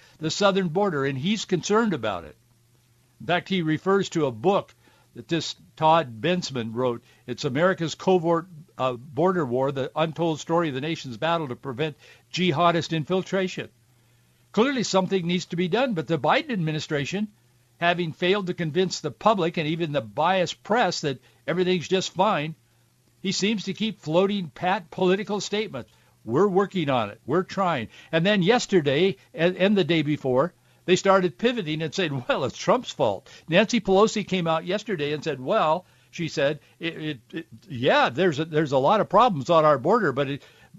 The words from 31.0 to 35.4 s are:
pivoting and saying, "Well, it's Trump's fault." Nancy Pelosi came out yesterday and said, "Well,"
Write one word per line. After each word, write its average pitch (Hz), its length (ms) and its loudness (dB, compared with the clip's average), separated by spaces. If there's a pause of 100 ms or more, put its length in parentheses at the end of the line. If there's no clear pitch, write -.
pivoting 190 440 -2
and 156 120 -4
saying, 143 340 -2
"Well, 208 160 0
it's 117 140 -4
Trump's 233 340 0
fault." 110 380 -2 (180)
Nancy 214 320 2
Pelosi 196 480 2
came 185 180 -2
out 165 200 0
yesterday 180 480 -4
and 147 100 -6
said, 143 160 -4
"Well," 156 460 0 (260)